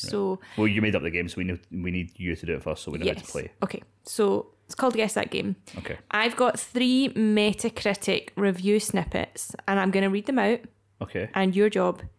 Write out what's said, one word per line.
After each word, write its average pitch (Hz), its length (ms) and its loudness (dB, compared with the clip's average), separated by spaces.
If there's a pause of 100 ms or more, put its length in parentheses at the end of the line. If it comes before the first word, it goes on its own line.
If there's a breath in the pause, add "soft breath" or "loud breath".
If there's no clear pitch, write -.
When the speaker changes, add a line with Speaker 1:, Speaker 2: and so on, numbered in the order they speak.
Speaker 1:
Right. - 80 -8
Speaker 2:
So 190 300 -2 (160 loud breath)
Speaker 1:
Well, 107 120 2
you 104 120 2
made 107 160 2
up - 60 0
the 85 80 -4
game, 87 180 -2
so - 80 -10
we 92 80 -2
know, 90 140 -4 (120)
we 90 200 -4
need 90 280 -4
you 90 160 -4
to - 120 -10
do 82 80 0
it 67 80 -6
first, 78 200 -6
so 78 80 -10
we 73 80 -6
know 80 80 -4
how - 60 0
to - 80 -6
Speaker 2:
Yes. - 100 -16
Speaker 1:
play. - 220 -8 (100)
Speaker 2:
Okay, - 200 -6 (220)
so 202 440 0 (180)
it's - 80 -14
called 254 200 2
Guess 220 200 0
That - 160 -2
Game. - 240 -4 (240 loud breath)
Speaker 1:
Okay. - 180 -8 (140)
Speaker 2:
I've 226 260 0
got 247 220 2
three 254 520 2
Metacritic 208 1300 0
review 196 440 2
snippets, - 760 -4 (140)
and 196 120 2
I'm 190 120 2
gonna 190 180 4
read 202 160 0
them 269 140 2
out. 220 200 2 (400)
Speaker 1:
Okay. - 340 -4
Speaker 2:
And 190 220 4
your 208 140 6
job 180 320 0 (160)